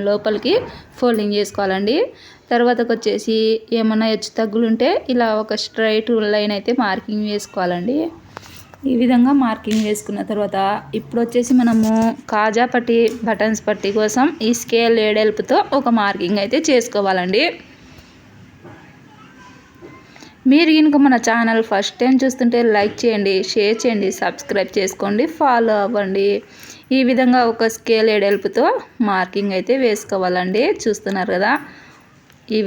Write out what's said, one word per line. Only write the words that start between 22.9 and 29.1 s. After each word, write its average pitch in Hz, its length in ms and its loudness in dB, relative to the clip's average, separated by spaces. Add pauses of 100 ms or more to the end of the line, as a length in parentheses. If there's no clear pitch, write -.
చేయండి, 208 320 0 (160)
షేర్ 214 320 0
చేయండి, 208 260 0 (120)
సబ్స్క్రైబ్ 190 580 -4
చేసుకోండి, 202 480 -2 (120)
ఫాలో 233 440 2
అవ్వండి. 196 460 -2 (680)
ఈ - 20 2 (100)
విధంగా 247 400 2
ఒక 226 260 -2
స్కేల్ 220 380 2
ఏడెల్పుతో 202 500 0 (460)